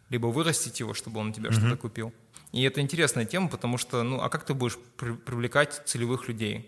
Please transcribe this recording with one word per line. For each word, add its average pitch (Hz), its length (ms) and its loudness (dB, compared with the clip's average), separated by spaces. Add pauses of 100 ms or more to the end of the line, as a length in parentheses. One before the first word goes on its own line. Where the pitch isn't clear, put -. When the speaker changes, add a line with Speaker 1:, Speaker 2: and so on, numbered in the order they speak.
Speaker 1:
либо 117 180 0
вырастить 143 520 0
его, 110 140 -4
чтобы 110 260 -6
он 107 100 -2
у 110 40 -4
тебя 110 160 -4
Speaker 2:
Мгм. 110 100 6
Speaker 1:
что-то 117 160 6
купил. 117 380 -8 (400)
И 123 80 0
это 135 200 4
интересная 139 440 2
тема, 175 240 0
потому 120 300 -2
что, 120 240 0
ну, 123 180 -2
а 131 80 0
как - 160 -4
ты 147 80 -2
будешь 123 240 0 (200)
при-, 120 180 -4
привлекать 123 680 0
целевых 120 440 0
людей? 110 380 -2